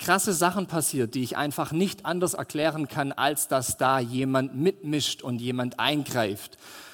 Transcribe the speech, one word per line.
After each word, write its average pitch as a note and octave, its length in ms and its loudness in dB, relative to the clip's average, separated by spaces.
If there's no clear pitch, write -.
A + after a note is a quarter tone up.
krasse G3 320 2
Sachen F3 340 2
passiert, C#3 480 0
die C3 80 0
ich - 140 -4
einfach D3 340 -2
nicht F3 340 0
anders F3 300 0
erklären D3+ 540 -2
kann, C#3 240 -2
als C#3+ 340 0
dass C3 300 0
da C3+ 240 4
jemand C3 560 0
mitmischt D3+ 640 0
und B2 180 -4
jemand B2 380 -2
eingreift. B2+ 800 0